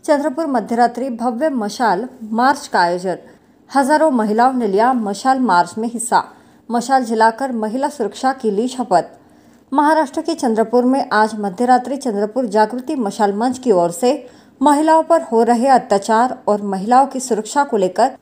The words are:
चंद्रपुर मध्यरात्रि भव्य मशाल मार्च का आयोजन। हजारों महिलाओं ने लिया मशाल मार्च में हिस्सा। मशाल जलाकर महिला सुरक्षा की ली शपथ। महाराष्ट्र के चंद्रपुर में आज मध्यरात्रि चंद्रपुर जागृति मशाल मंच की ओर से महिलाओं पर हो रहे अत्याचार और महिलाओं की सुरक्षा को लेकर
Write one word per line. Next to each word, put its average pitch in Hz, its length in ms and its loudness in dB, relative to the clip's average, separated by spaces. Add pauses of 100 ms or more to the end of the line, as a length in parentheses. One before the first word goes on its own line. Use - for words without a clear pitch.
चंद्रपुर 302 420 0
मध्यरात्रि 240 640 -2
भव्य 240 380 -4
मशाल 214 560 -2 (280)
मार्च 262 340 0
का 208 140 0
आयोजन। 175 380 -2 (520)
हजारों 294 400 2
महिलाओं 233 420 2
ने 247 140 -2
लिया 214 260 2
मशाल 240 480 -2
मार्च 175 380 2
में 233 100 -4
हिस्सा। 214 340 -2 (460)
मशाल 240 360 0
जलाकर 226 480 0
महिला 233 360 -4
सुरक्षा 254 440 -4
की 226 180 -4
ली 208 180 -2
शपथ। 208 440 -2 (600)
महाराष्ट्र 302 480 2
के 320 140 -4
चंद्रपुर 233 500 0
में 262 260 0
आज 214 240 2
मध्यरात्रि 247 600 0
चंद्रपुर 220 500 -4
जागृति 220 500 -2
मशाल 202 360 -2
मंच 247 260 -4
की 240 140 0
ओर 175 180 2
से 247 220 0 (480)
महिलाओं 311 420 4
पर 320 200 2
हो 226 200 0
रहे 240 260 2
अत्याचार 233 680 2 (120)
और 208 160 0
महिलाओं 208 420 2
की 277 140 -8
सुरक्षा 226 440 -2
को 285 120 -4
लेकर 208 340 0 (120)